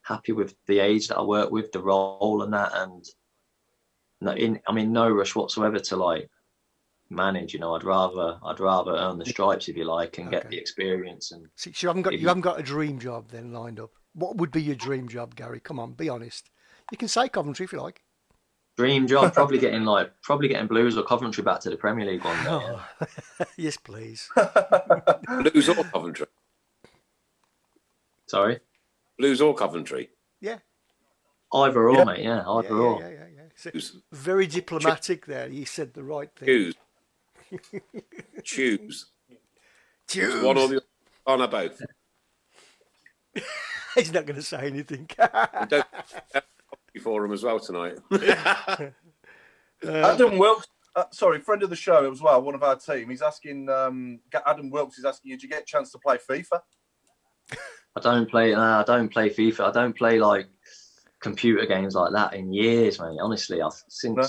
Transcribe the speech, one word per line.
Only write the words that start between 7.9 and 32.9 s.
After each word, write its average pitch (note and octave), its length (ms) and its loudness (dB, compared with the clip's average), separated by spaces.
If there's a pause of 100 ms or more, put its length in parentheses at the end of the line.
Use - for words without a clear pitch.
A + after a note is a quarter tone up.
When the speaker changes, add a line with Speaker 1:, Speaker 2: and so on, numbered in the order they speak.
Speaker 1:
I'd E2+ 160 -10
rather F#2 380 0
earn F2+ 200 -4
the E2+ 80 -10
stripes, F#2+ 440 -2
if D2+ 80 -10
you D#2+ 80 -4
like, E2 320 -4
and E2+ 100 -12
Speaker 2:
Okay. F2 100 -4
Speaker 1:
get - 120 -6
the F2 80 -10
experience. F#2 760 -6
And E2 240 -20
Speaker 2:
So, - 180 -16
so - 120 -6
you F3+ 40 2
haven't F3+ 120 -2
got, F3 120 0
Speaker 1:
if D#3+ 60 -4
Speaker 2:
you E3 40 -4
Speaker 1:
you F3 40 2
Speaker 2:
haven't F3+ 140 2
got E3+ 180 -2
a D3+ 40 -8
dream C#3+ 360 -6
job A#2 300 -12
then A#2 240 -16
lined A#2 260 -12
up. A2 120 -16 (220)
What F3+ 240 -6
would E3+ 140 -2
be D#3 120 -2
your D3 120 -4
dream C3 320 -6
job, A#2+ 280 -12
Gary? A#2+ 260 -14
Come C3+ 180 -12
on, A#2+ 140 -12
be D#3 160 -6
honest. A#2 400 -12 (420)
You A3 60 -14
can A#3 100 -6
say B3+ 220 0
Coventry D3+ 360 -4
if - 60 -16
you - 80 -10
like. D#3+ 220 -12 (720)
Speaker 1:
Dream C3 320 2
job, C3+ 260 6
Speaker 3:
<laughs> - 0 -
Speaker 1:
probably C#3+ 240 4
getting, A2+ 280 2
like, G2+ 260 2 (100)
probably C#3+ 280 0
getting A2 180 0
Blues A2+ 300 4
or G#2 60 0
Coventry A#2 400 0
back F#2 180 2
to - 80 -6
the F2 80 -6
Premier G#2+ 280 -2
League F#2 200 -4
one E2+ 180 -4
day. C3+ 60 -4
Speaker 2:
Oh. - 360 -4 (340)
<laughs> - 380 -10
Yes, D#3 200 -6
please. A2+ 560 -16
Speaker 3:
<laughs> - 920 4
Speaker 4:
Blues B3 420 4
or E3+ 160 2
Coventry? E2 400 -6 (2000)
Speaker 1:
Sorry? G#2+ 320 0 (580)
Speaker 4:
Blues C3 240 2
or D3 140 6
Coventry? D#2 540 -4 (320)
Speaker 2:
Yeah. G#3+ 160 -10 (960)
Speaker 1:
Either C3 360 6
or, C3 60 8
Speaker 3:
Yeah. C3+ 80 10
Speaker 1:
mate. F#2 200 2
Yeah, A2+ 260 -2
either G#2+ 200 0
Speaker 2:
Yeah, G#2+ 60 -2
Speaker 1:
or. A#2 260 2